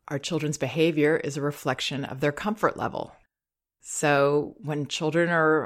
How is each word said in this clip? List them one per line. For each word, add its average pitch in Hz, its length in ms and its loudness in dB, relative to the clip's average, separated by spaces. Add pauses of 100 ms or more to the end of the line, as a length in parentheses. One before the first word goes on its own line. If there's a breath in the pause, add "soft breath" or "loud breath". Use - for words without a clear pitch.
our 143 120 -4
children's 151 380 -4
behavior 151 600 2
is 139 200 -4
a 139 40 -6
reflection 139 640 -2
of 131 140 -10
their 147 120 2
comfort 208 460 -2
level. - 380 -4 (640)
So 143 760 2
when 143 300 -6
children 170 420 0
are 156 360 4